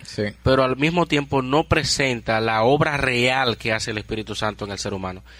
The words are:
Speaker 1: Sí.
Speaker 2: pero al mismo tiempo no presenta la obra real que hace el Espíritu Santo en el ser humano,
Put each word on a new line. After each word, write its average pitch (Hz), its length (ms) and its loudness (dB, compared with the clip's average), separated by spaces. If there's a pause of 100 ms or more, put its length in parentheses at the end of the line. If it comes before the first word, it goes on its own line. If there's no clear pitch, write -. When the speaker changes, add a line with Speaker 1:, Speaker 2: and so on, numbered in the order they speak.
Speaker 1:
Sí. - 200 -6 (200)
Speaker 2:
pero 131 200 6
al 127 140 0
mismo 165 280 2
tiempo 143 360 0
no 135 240 2
presenta 135 720 0
la 110 240 2
obra 147 340 2
real 127 600 2
que 113 160 -2
hace 110 180 -4
el 107 60 -4
Espíritu 107 380 -6
Santo 104 300 -4
en 101 60 -8
el 98 80 -8
ser 101 140 -6
humano, 95 300 -8 (160)